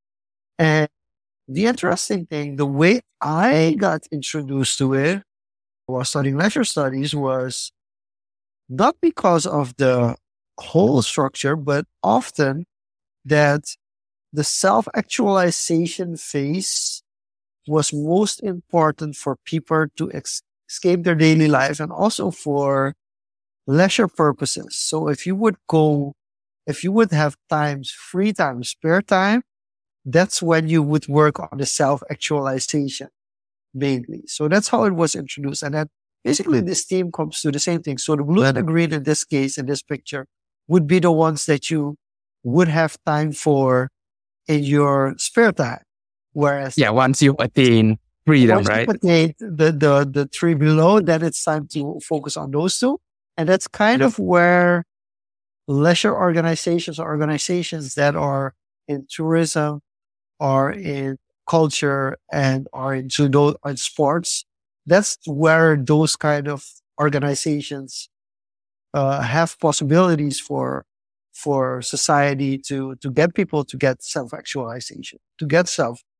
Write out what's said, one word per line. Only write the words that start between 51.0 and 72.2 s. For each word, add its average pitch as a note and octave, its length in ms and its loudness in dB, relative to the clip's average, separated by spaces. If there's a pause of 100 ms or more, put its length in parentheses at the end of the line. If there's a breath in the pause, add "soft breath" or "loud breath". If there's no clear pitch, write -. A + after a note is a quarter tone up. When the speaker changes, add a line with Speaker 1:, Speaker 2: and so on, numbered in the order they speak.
Speaker 1:
it's D#3+ 200 -4
time D#3 260 -4
to D3 340 -8
focus D3 340 -6
on C#3+ 140 -10
those D#3+ 260 -2
two. C4+ 220 0 (380)
And E3 120 0
that's F#3+ 180 2
kind A#3 340 2
of B3+ 180 2
where F3 640 4 (800)
leisure E3+ 460 2
organizations E3 880 0
or D#3+ 80 -8
organizations D3+ 880 -4
that C#3+ 200 2
are C#3 380 -4 (340)
in C#3 220 -6
tourism, D#3+ 720 -2 (580)
are C3+ 320 2
in C#3 460 -8 (300)
culture, C#3+ 680 0 (140)
and C3+ 420 0
are C3 200 -6
in C3 160 -6
judo C#3+ 540 2
and C#3+ 160 -8
sports, - 640 -2 (400)
that's F#3 400 2
where D#3+ 520 4
those D3+ 380 2
kind D3 320 -2
of C#3+ 180 -8 (340)
organizations, C#3+ 1080 -2 (840)
uh, C#3 280 0
have D3 380 -2
possibilities D3+ 800 2
for, C3+ 460 -6 (480)
for C3 480 -4
society C#3 760 0